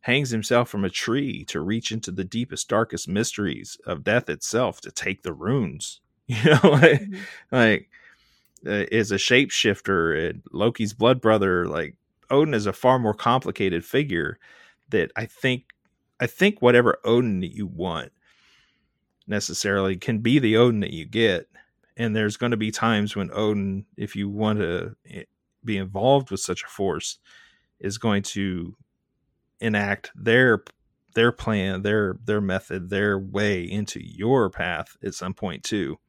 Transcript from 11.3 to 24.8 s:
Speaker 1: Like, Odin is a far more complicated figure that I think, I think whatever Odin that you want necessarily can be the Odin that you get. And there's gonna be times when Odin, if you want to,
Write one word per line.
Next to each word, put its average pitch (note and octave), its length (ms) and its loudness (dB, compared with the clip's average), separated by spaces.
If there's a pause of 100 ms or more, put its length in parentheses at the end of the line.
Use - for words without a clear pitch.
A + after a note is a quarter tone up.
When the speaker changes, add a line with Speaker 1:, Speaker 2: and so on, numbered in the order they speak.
Speaker 1:
Like, D2+ 300 -6 (340)
Odin D3 240 2
is G#2 120 0
a F#2+ 60 -2
far B2+ 280 4
more G#2+ 120 0
complicated G2 720 0
figure A2 540 -2 (520)
that F2 260 0
I A2+ 100 -6
think, - 440 -4 (500)
I B2 80 0
think G3+ 340 0
whatever A#2+ 420 6
Odin A2+ 360 2
that F2+ 120 -6
you G#2 140 -8
want E2 460 -8 (1120)
necessarily G2 680 0
can A2+ 240 -4
be A#2+ 180 4
the A2 180 4
Odin A#2 240 6
that F#2+ 120 -4
you D#2+ 120 -10
get. G2 440 0 (480)
And A2+ 180 -2
there's G#2+ 220 0
gonna A#2+ 200 -2
be G#2+ 140 -2
times G#2+ 460 0
when G2 160 -4
Odin, G2+ 520 -2 (120)
if - 200 -8
you G2+ 120 -4
want G#2+ 320 -2
to, E2+ 340 -4 (160)